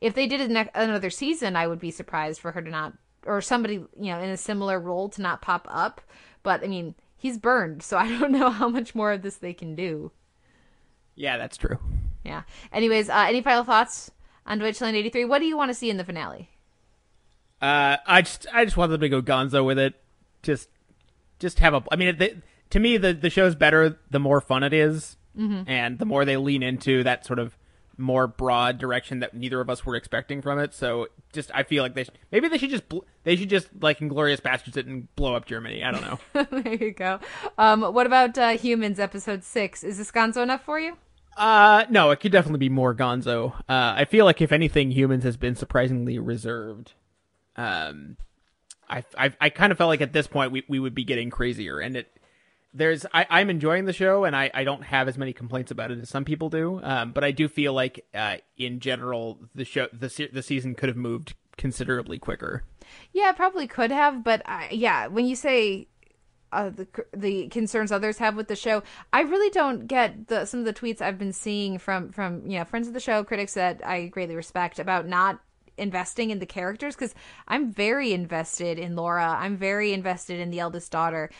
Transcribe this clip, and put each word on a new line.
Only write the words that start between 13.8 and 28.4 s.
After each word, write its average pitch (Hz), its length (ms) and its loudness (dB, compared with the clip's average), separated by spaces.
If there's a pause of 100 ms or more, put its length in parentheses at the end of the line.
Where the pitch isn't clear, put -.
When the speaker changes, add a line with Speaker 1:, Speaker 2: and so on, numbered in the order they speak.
Speaker 1:
on 214 140 -4
Deutschland 220 380 -2
eighty-three? 226 280 0
What 269 140 2
do 330 80 2
you 311 100 0
wanna 269 180 0
see 233 160 -4
in 196 60 -2
the 180 80 -6
finale? 160 460 -10 (1120)
Speaker 2:
Uh, 143 360 4 (100)
I 185 160 8
just, - 300 -10
I 233 120 4
just 202 120 0
want 170 160 4
them 156 80 0
to 151 80 2
go 135 140 2
gonzo 135 420 2
with 131 140 2
it. 135 160 2 (480)
Just, - 260 -2 (720)
just - 220 0
have 165 140 10
a, 131 160 2
I 156 60 2
mean, 180 220 2
they, 208 180 2 (340)
to 196 100 2
me, 233 180 4
the, 180 160 4
the 160 160 0
show's 185 240 6
better 156 440 6 (120)
the 143 100 2
more 139 200 4
fun 131 220 0
it 143 100 2
is, 156 440 2 (220)
Speaker 1:
Mm-hmm. 202 300 -2
Speaker 2:
and 123 300 -2
the - 80 -4
more 139 180 2
they 135 140 2
lean 139 240 0
into 127 400 2
that 123 240 0
sort 123 120 -4
of 117 200 -6 (400)
more 131 280 2
broad 123 520 0